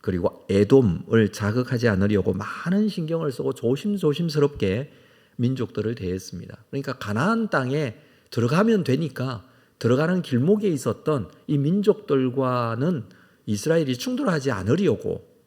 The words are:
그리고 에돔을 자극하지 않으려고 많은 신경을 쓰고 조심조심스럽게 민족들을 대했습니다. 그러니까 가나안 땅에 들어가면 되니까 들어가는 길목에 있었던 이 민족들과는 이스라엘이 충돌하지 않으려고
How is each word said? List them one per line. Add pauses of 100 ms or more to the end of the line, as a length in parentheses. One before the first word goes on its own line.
그리고
에돔을
자극하지
않으려고
많은
신경을
쓰고
조심조심스럽게 (460)
민족들을
대했습니다.
그러니까
가나안
땅에 (360)
들어가면
되니까 (320)
들어가는
길목에
있었던 (180)
이
민족들과는 (400)
이스라엘이
충돌하지
않으려고 (220)